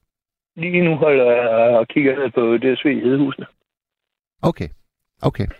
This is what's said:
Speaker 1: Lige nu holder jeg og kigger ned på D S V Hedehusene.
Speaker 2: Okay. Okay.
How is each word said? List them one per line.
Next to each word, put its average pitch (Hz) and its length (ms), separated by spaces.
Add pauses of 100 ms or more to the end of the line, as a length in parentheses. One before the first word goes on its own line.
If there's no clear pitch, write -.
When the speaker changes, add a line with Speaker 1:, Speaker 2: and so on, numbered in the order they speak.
(560)
Speaker 1:
Lige 175 280
nu 165 120
holder 143 340
jeg 117 480
og 113 100
kigger 135 300
ned 131 120
på 117 260
D 127 220
S - 60
V 156 40
Hedehusene. 131 580 (960)
Speaker 2:
Okay. - 260 (540)
Okay. - 240 (140)